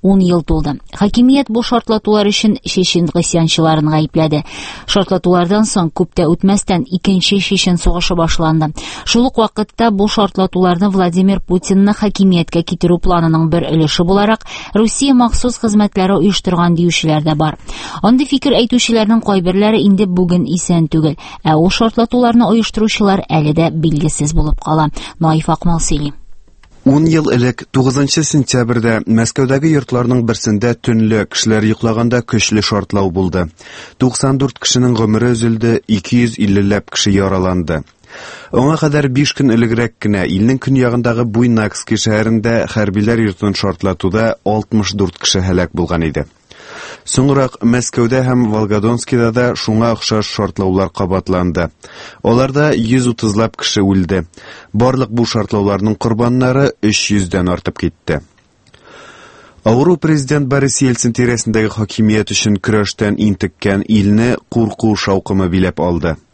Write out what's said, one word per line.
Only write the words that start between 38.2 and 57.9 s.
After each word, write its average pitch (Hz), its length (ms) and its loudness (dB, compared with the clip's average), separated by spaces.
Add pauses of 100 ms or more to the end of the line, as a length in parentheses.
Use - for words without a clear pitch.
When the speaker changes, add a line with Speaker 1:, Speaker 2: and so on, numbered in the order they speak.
Speaker 2:
Аңа 139 260 2
кадәр 147 320 0
биш 127 240 0
көн 135 220 2
элегрәк 117 440 0
кенә 104 280 0
илнең 113 360 0
көньягындагы 120 600 0
Буйнакский 113 720 0
шәһәрендә 110 760 0
хәрбиләр 107 540 0
йортын 101 300 -2
шартлатуда 98 800 -2 (100)
алтмыш 107 480 -2
дүрт 98 240 -2
кеше - 260 -2
һәлак 90 300 0
булган 82 340 -2
иде. 73 200 -4 (760)
Соңрак 135 560 0
Мәскәүдә 120 600 0
һәм 123 280 0
Волгодонскида 110 840 0
да 123 100 2 (140)
шуңа 113 340 0
охшаш 107 320 -2
шартлаулар 95 640 -2
кабатланды. 90 800 -2 (560)
Аларда 135 500 2
йөз 123 380 0
утызлап 110 460 -2
кеше - 240 -2
үлде. 95 420 0 (480)
Барлык 123 380 0
бу 117 160 0
шартлауларның 101 720 0
корбаннары 127 760 0 (100)
өч 107 200 0 (140)
йөздән 90 360 0
артып - 280 -6
китте. 80 420 -4 (1400)